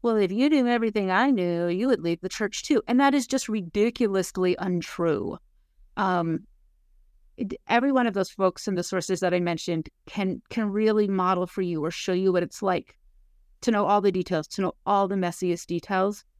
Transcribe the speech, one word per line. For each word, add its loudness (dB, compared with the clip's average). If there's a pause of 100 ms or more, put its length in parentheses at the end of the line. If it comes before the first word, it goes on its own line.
"Well, 2
if 4
you 2
knew 4
everything 0
I 4
knew, 0
you 0
would 2
leave -2
the -8
church -6
too." 2
And 2
that 4
is 0
just -2
ridiculously 0
untrue. -2 (580)
Um, -2 (920)
it, -6 (160)
every 2
one 2
of -2
those -2
folks -2
in -2
the -2
sources -4
that 0
I 2
mentioned -4 (180)
can, -4
can -2
really 2
model 2
for -6
you -2
or -4
show -6
you 2
what 2
it's -10
like -4 (640)
to 2
know 2
all 4
the 4
details, -2
to -4
know -2 (120)
all 2
the -2
messiest -2
details. -2 (140)